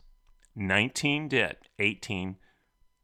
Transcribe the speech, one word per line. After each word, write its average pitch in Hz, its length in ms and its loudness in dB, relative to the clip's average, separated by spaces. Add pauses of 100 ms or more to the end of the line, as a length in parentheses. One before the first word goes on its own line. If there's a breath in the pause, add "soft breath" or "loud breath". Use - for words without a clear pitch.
(540)
Nineteen 120 720 0
did, 110 300 0 (240)
eighteen 95 560 -4 (680)